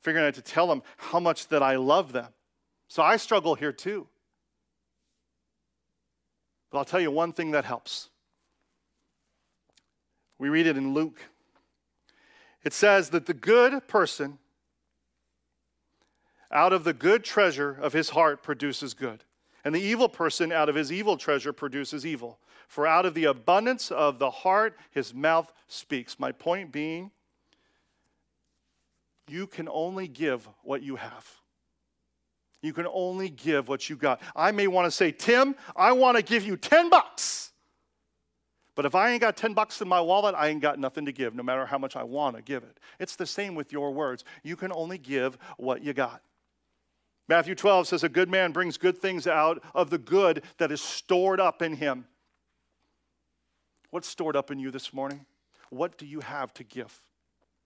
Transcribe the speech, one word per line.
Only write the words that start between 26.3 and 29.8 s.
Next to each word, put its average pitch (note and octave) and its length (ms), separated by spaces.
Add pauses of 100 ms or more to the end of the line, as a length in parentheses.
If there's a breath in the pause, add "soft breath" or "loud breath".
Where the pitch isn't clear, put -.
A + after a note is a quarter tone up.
point F3 400
being, D#3+ 400 (2250)
you E3+ 180
can E3 240
only F#3 380